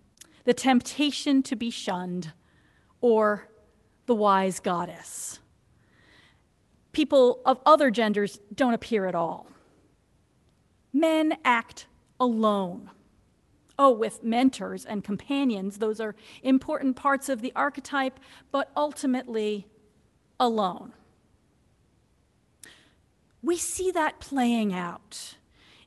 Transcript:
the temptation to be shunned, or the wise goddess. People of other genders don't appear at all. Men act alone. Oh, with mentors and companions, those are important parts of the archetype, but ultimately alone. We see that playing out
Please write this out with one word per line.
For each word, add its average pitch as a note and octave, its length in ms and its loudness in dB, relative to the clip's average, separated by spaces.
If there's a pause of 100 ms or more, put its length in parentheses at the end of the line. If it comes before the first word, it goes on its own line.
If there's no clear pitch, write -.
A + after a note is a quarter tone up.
(460)
the B3 80 4
temptation C4+ 920 0
to C4 120 -4
be A#3 140 -6
shunned, F3+ 640 -6 (680)
or G#3+ 460 2 (600)
the A#3+ 80 2
wise F#3+ 440 2
goddess. - 800 -6 (1500)
People C4+ 540 4
of C4 220 2
other D4+ 240 8
genders G#3 480 0 (160)
don't B3 180 2
appear A3 320 -2
at F3+ 80 -2
all. E3+ 320 -4 (1500)
Men D#4+ 540 2
act A#3 400 -2 (340)
alone. G#3+ 680 0 (920)
Oh, C#4 100 8
with A3 340 0
mentors A3+ 640 0
and G#3 180 -8
companions, G3+ 760 -4
those G#3+ 200 -2
are G#3+ 160 -6 (280)
important C4+ 520 0
parts C#4 320 0
of B3+ 140 -2
the A#3+ 140 -6
archetype, C4+ 640 -4 (320)
but C#4 260 -2
ultimately B3 880 -4 (720)
alone. A3 540 0 (2500)
We E4+ 160 -2
see - 320 -4
that E4 300 -2
playing A#3+ 540 -2
out - 640 -12 (500)